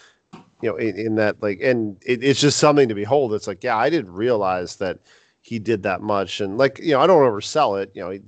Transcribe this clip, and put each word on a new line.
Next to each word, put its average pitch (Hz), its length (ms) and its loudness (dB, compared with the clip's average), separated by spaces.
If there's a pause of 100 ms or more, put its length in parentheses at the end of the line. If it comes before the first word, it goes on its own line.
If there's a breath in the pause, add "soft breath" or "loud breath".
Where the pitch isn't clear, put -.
(600 soft breath)
you 117 80 -4
know, 90 80 -4
in, 107 200 -4
in 110 180 -4
that, 107 280 0
like, 104 180 -4
and 117 440 0
it, 123 180 -2
it's 135 180 2
just 143 180 4
something 143 300 6
to 110 60 -4
behold. 107 400 0
It's 104 120 -6
like, 98 180 -8
yeah, 120 120 0
I 123 140 2
didn't 120 220 -4
realize 95 640 -2
that 92 220 -6 (460 soft breath)
he 117 140 -8
did 107 240 -2
that 95 180 -2
much. 101 400 -4
And, 101 160 -4
like, 135 220 2
you 147 140 -2
know, 131 80 4
I 160 80 2
don't 180 120 6
oversell 107 600 0
it. 98 120 -8
You 98 80 -12
know, 87 80 -8
he, 98 180 -10